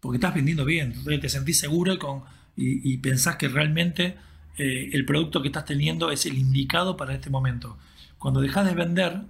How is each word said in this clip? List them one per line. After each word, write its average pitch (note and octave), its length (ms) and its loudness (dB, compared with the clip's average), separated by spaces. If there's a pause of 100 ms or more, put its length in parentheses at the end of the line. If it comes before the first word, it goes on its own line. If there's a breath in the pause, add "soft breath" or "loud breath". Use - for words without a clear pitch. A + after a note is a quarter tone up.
porque B2 160 -4
estás E3 180 0
vendiendo D3 320 2
bien, D3 260 0
entonces C#3 280 -2
te C#3 100 -4
sentís C3+ 300 0
seguro E3+ 340 2
y F3+ 40 -6
con, C#3 260 -8 (320 loud breath)
y, C3 360 0
y C3 60 -2
pensás C3+ 380 0
que D3 120 -2
realmente, E3 680 0 (400 loud breath)
eh, C3+ 360 -2
el C3+ 120 2
producto D3 380 0
que C#3 60 0
estás D3 160 -6
teniendo D#3 460 0
es C#3+ 160 -2
el C3+ 120 -2
indicado C#3 580 2
para C3+ 180 -6
este C3+ 160 -8
momento. B2+ 480 -2 (400 loud breath)
Cuando C3+ 220 2
dejás C#3 240 2
de F#3 100 4
vender E3+ 560 0